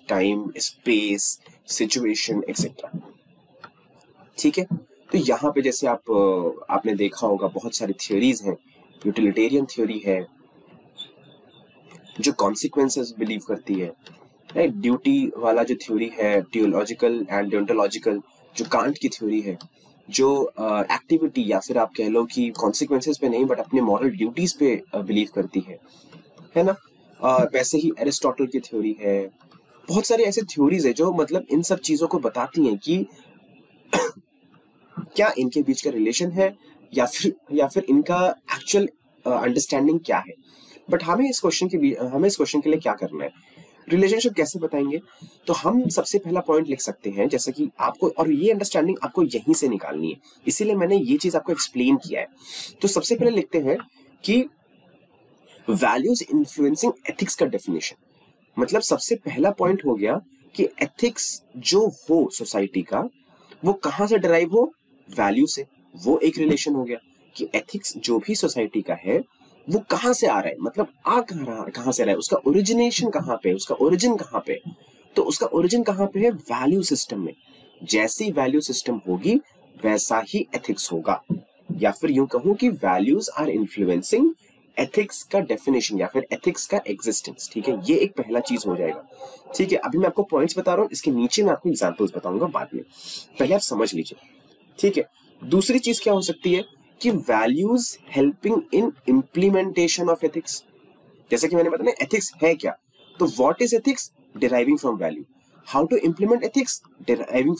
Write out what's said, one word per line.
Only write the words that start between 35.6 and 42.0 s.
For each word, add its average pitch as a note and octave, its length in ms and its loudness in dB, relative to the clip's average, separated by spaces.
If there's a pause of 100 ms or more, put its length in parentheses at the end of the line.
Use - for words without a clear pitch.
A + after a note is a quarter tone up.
बीच C3+ 200 0
का D3 80 -2
relation A#2 420 0
है F#3+ 220 0 (400)
या C3 120 2
फिर, - 300 -2 (180)
या C#3+ 140 2
फिर F#3+ 220 -2
इनका F3+ 460 2 (200)
actual, - 340 0 (360)
अ, - 40 -2
understanding C#3 720 2
क्या - 180 -2
है। - 160 -8 (580)
But E3+ 120 0
हमें A#3 260 2
इस B3 100 0
question F#3 280 0
के F#3 100 -2
भी, C#3 180 2
हमें B2+ 320 0